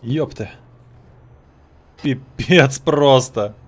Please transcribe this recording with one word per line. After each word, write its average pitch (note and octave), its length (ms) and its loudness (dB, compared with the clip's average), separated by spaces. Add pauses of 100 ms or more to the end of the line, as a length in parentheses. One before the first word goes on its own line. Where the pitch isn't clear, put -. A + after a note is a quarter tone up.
Епта. B2 500 -8 (1500)
Пипец C3+ 760 -2
просто. C3 760 0 (120)